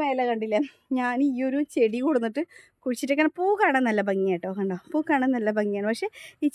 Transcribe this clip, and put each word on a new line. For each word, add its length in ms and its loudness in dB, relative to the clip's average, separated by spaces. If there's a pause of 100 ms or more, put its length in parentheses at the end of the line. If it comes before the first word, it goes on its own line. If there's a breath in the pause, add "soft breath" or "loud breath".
മേലെ 260 0
കണ്ടില്ലേ, 320 0 (380 loud breath)
ഞാൻ 180 0 (100)
ഈ 20 0 (180)
ഒരു 120 0 (140)
ചെടി 320 2
കൊടുന്നിട്ട് 360 0 (440 loud breath)
കുഴിച്ചിട്ട് 280 -2
ഇങ്ങനെ 240 2
പൂ 60 -2 (160)
കാണാൻ 300 4
നല്ല 180 0
ഭംഗിയാട്ടോ. 500 0
കണ്ടോ, 180 -2 (160)
പൂ 60 0 (100)
കാണാൻ 280 2
നല്ല 140 -2 (100)
ഭംഗിയാണ്. 320 -2
പക്ഷേ 160 -4 (360 loud breath)
ഈ 100 4